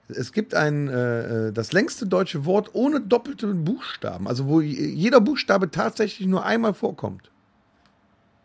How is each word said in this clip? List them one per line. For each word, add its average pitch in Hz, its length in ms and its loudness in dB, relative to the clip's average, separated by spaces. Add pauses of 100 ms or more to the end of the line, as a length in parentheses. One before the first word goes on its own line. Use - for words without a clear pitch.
es 120 240 -6
gibt 214 220 -2
ein, 147 340 2
äh, 117 600 0
äh, 104 40 -4
das 110 200 -4
längste 226 340 0
deutsche 180 380 0
Wort 202 300 0
ohne 277 260 2
doppelte 233 480 0
Buchstaben, 160 800 -4
also 131 180 -2
wo 160 140 4
j-, 147 340 -2
jeder 233 260 6
Buchstabe 196 520 2
tatsächlich 196 560 -2
nur 185 160 2
einmal 220 300 0
vorkommt? 104 560 -6 (1160)